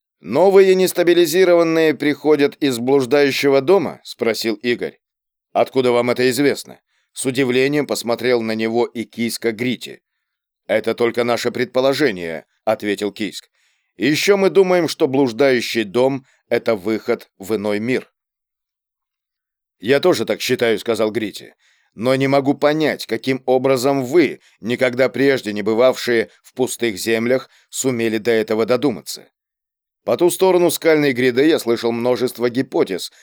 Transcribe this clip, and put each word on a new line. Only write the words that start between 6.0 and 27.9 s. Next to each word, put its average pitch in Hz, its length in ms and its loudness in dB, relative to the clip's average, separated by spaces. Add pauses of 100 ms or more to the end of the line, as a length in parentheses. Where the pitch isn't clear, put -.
это 123 200 0
известно?» 117 500 -2 (320)
С - 140 -10
удивлением 131 600 0
посмотрел 113 560 -2
на 113 120 -4
него 113 300 0
и 113 200 -6
Кийска 117 460 -4
Грити. 113 520 -8 (640)
«Это 110 280 -2
только 120 300 0
наше 120 260 -2
предположение», 123 920 -2 (200)
ответил 104 480 -2
Кийск. - 380 -10 (460)
«И 101 100 -2
ещё 147 300 2
мы 196 140 2
думаем, 180 380 2
что 156 200 -2
блуждающий 123 760 0
дом — 131 400 -2 (240)
это 117 260 -2
выход 107 640 -4
в 98 160 -6
иной 104 260 -2
мир». 113 320 -6 (1700)
«Я 135 220 0
тоже 143 240 2
так 104 160 -4
считаю», 117 380 0
сказал 110 320 -2
Грити. 101 440 -8 (400)
«Но 123 200 -2
не 135 140 0
могу 139 260 2
понять, 147 520 -2
каким 131 400 -4
образом 131 580 0
вы, 123 360 0 (200)
никогда 120 480 0
прежде 127 440 0
не 104 100 -6
бывавшие 113 680 0 (120)
в - 120 -20
пустых 117 420 -4
землях, 113 540 -2 (180)
сумели 117 500 -2